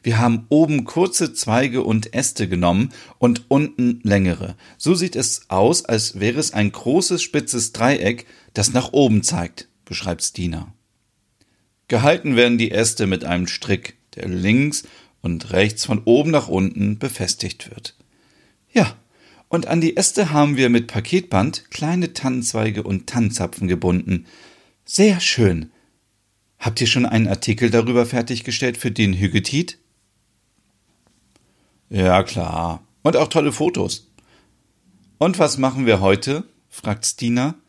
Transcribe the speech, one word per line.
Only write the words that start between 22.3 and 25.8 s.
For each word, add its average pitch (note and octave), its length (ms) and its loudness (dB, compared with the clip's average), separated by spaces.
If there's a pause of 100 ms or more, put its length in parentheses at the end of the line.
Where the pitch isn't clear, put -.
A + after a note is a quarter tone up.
und F#2+ 240 -4
Tannenzapfen G2+ 600 -2
gebunden. F2+ 600 0 (580)
Sehr G3 340 4
schön. F2+ 520 0 (880)